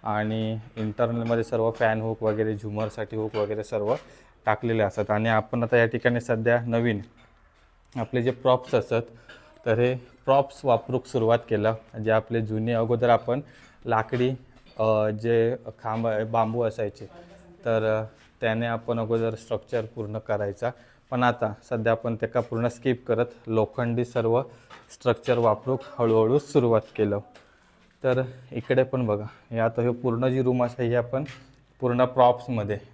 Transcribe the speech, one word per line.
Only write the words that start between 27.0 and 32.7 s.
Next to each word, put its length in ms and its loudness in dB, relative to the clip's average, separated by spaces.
तर 180 2
इकडे 300 2
पण 240 0
बघा, 180 0
हे 80 -4
आता 240 0
हे 80 2
पूर्ण 380 -2
जी 140 0
रूम 220 2
असा 180 -6
ही 120 0
आपण 300 -2
पूर्ण 240 2
प्रॉप्समध्ये 760 2